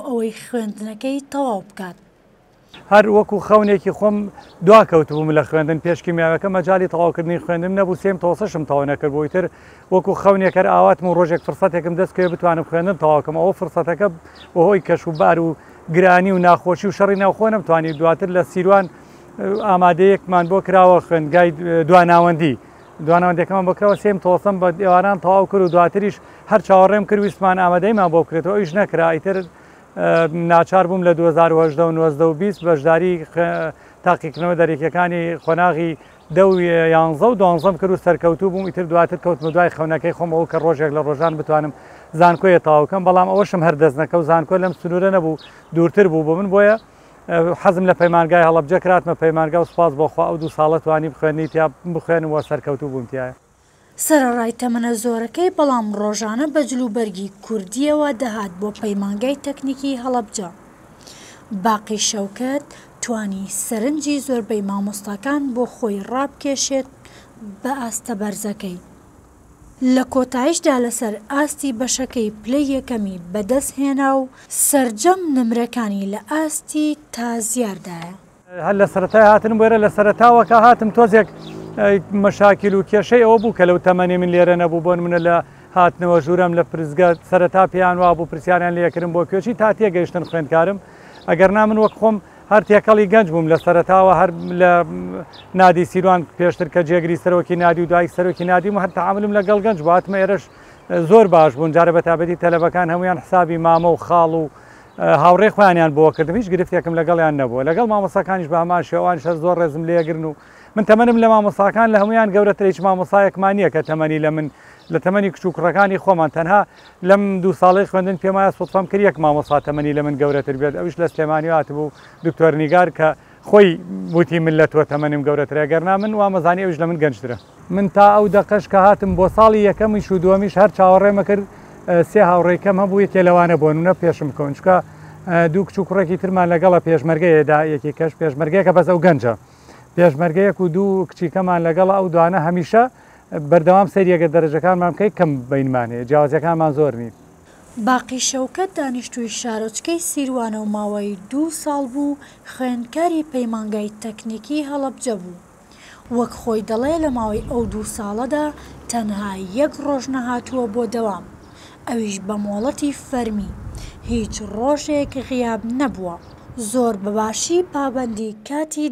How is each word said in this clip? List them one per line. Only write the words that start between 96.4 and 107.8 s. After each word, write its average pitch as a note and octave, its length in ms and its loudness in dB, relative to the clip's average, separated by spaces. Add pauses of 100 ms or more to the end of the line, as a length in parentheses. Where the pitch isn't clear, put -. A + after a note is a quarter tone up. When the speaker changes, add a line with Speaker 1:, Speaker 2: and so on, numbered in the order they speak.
Speaker 2:
کە F3+ 140 2
جێگری E3+ 360 0
سەرۆکی F3+ 400 0
نادی E3+ 180 2
و F3 100 0
دوای F3 240 2
سەرۆکی F3+ 360 -4
نادی F3+ 180 0
و G3+ 140 -2
هەر F#3 140 -4
تەعاملم G3 400 -2
لەگەڵ G#3 280 0
گەنج G#3+ 160 0
بوو. E3 140 2
هاتمە F#3 260 -2
ئێرەش F#3+ 220 -2 (640)
زۆر A3 240 8
باش D#3 240 6
بوون. D#3+ 180 -2
جارە E3+ 200 4
بە F3 120 4
تابەتی E3+ 360 0
تەلەبەکان E3+ 500 0
هەمویان F3+ 300 -2
حسابی E3+ 420 0
مامە E3 280 4
و D3+ 120 0
خاڵ E3+ 260 2 (100)
و، D3+ 80 -6 (720)
هاوڕێی F3+ 320 6
خۆیانیان E3+ 420 4
بۆ D#3 80 6 (120)
کردم، D#3+ 220 -2
هیچ G#3+ 140 -6
گرفتێکم E3+ 460 -2
لەگەڵیان E3 420 0
نەبووە. B2+ 280 -2
لەگەڵ G3 240 0